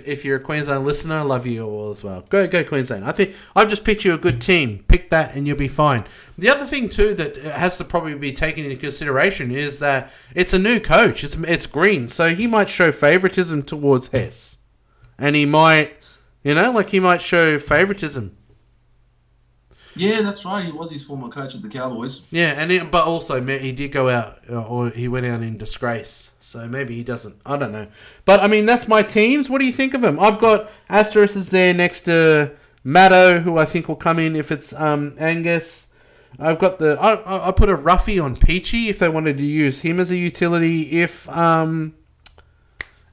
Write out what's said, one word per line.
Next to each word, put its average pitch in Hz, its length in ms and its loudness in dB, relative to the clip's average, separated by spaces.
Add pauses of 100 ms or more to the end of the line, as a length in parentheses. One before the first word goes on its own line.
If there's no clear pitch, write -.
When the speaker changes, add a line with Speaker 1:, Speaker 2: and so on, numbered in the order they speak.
Speaker 1:
if 143 160 -8
you're 135 140 -2
a - 20 -4
Queensland 143 460 -4
listener. 156 320 -4
I 151 60 -4
love 127 240 -2
you 113 180 -6
all 107 240 -8
as 104 140 -12
well. 95 260 -10
Go, 190 180 2
go 170 160 -2
Queensland. 123 400 -4
I 135 80 -6
think - 220 0 (220)
I've 220 140 6
just 208 140 -4
picked 202 220 0
you 175 80 4
a 151 60 -4
good 147 200 0
team. 135 480 0
Pick - 220 4
that 160 240 0
and 139 140 -4
you'll 143 100 -2
be 139 100 -2
fine. 135 380 0 (320)
The 190 120 0
other 285 180 0
thing, 262 220 -4
too, 208 260 2
that 151 220 -6
has 151 420 -4
to 185 40 -8
probably 160 300 -4
be 139 180 -8
taken 156 340 -4
into 139 120 -8
consideration 147 720 -2
is 139 300 -6
that 139 320 -2 (240)
it's 175 180 0
a 190 60 4
new 220 200 2
coach. 180 440 2
It's, 139 140 -8
it's 160 280 -4
Green, 160 420 0
so 165 280 0
he 220 100 -4
might 214 240 2
show 170 220 2
favouritism 165 720 2
towards 139 460 0
Hess. - 480 -4 (600)
And 147 180 0
he 147 120 2
might, 156 460 4 (500)
you 143 100 0
know, 190 160 4
like, 220 200 0
he 190 100 2
might 180 240 2
show 160 340 2
favouritism. 147 800 -2 (1600)
Speaker 2:
Yeah, 214 260 0
that's 202 200 -6
right. 185 220 -6
He 156 80 -10
was 156 180 -12
his 143 140 -14
former 131 240 -12
coach 131 260 -12
at 104 60 -16
the 107 80 -14
Cowboys. 127 600 -10
Speaker 1:
Yeah, 165 280 0
and 160 120 -4
it, 170 220 -2
but 165 160 4
also, 165 320 -4
man, 135 220 -4
he 135 100 -6
did 139 220 -10
go 131 160 0
out, 117 300 -4 (100)
uh, 117 120 -8
or 120 280 -4
he 120 180 -8
went 123 180 -6
out 117 160 -6
in 113 160 -8
disgrace. - 760 -8 (100)
So 117 260 -16
maybe 123 280 -8
he 120 80 -10
doesn't. 113 420 -12
I 135 100 -6
don't 113 160 -6
know. 107 160 -12 (380)
But, 190 160 6
I 202 60 2
mean, 214 180 2
that's 240 240 2
my 214 140 4
teams. 240 460 0
What 269 120 0
do 262 40 0
you 247 60 0
think 269 220 -2
of 254 80 -2
them? 160 180 2
I've 208 180 4
got 220 320 2 (200)
Asterisks 202 580 2
there 185 260 4
next 175 300 0
to 160 480 4 (340)
Maddo, 180 560 8
who 165 160 0
I 156 60 4
think 160 240 -4
will 156 80 -4
come 165 240 -2
in 160 160 0
if 151 160 -4
it's, 143 220 -6
um, 147 440 -2
Angus. 165 680 -4 (500)
I've 160 220 -2
got 185 200 2
the, 151 200 2
I, 214 140 4
I, 185 340 -6
I 185 60 -2
put 208 160 4
a 185 60 2
roughie 180 440 2
on 131 160 -4
Peachy 208 540 2
if 202 100 -4
they 180 80 2
wanted 156 300 -2
to 143 80 -4
use 147 340 0
him 170 220 -2
as 175 100 -2
a 180 60 -2
utility. 165 840 0
If, - 280 -6
um, 160 640 -2 (1160)